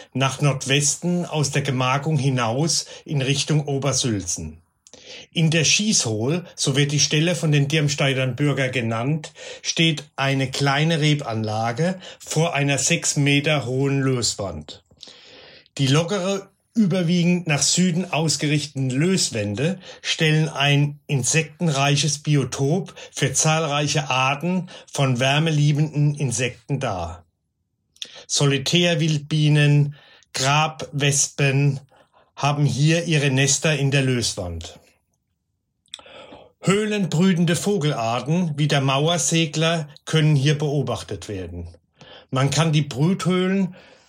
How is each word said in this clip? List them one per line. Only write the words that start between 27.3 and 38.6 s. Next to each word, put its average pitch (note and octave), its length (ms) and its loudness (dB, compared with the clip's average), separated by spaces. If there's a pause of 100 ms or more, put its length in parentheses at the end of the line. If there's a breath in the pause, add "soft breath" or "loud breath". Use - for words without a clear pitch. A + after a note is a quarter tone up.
Solitärwildbienen, D3 1700 2 (380 loud breath)
Grabwespen C#3+ 1500 0 (560 soft breath)
haben D3 280 0
hier D3+ 400 2
ihre D3 240 2
Nester C#3 480 2
in C3+ 140 0
der C#3 120 4
Löswand. G2+ 720 -4 (1900 loud breath)
Höhlenbrütende F#3+ 920 2
Vogelarten D3 1000 -2
wie D3 120 0